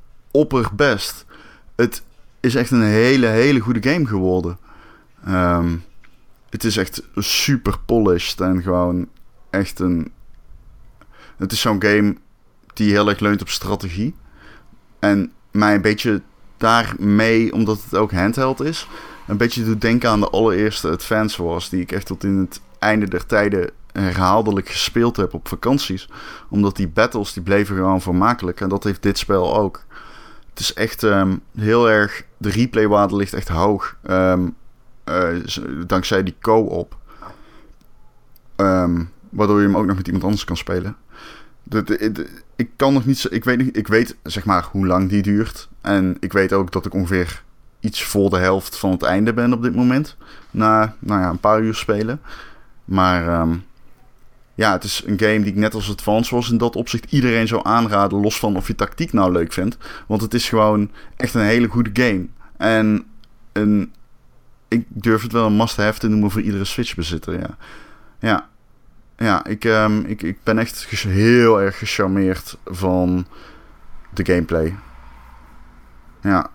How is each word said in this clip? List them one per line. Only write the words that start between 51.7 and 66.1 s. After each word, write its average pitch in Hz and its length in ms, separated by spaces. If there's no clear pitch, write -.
spelen. 110 460
Maar, 92 440
ehm, 82 260
ja, 107 180
het 92 120
is - 220
een 101 120
game 107 220
die 101 120
ik - 20
net 107 200
als 104 160
Advance 107 440
Wars 120 160
in 117 80
dat 117 180
opzicht - 360
iedereen 120 360
zou 113 160
aanraden, 101 560
los 107 180
van 104 180
of - 100
je 107 80
tactiek - 380
nou 95 200
leuk 85 200
vindt. - 240
Want 104 140
het 110 140
is 120 140
gewoon 107 420
echt - 180
een 117 80
hele 113 260
goede 117 220
game. 98 240
En 107 480
een, 104 400
ik 117 200
durf 110 340
het 113 100
wel 113 140
een 107 100
must-have 107 420
te 120 100
noemen 107 220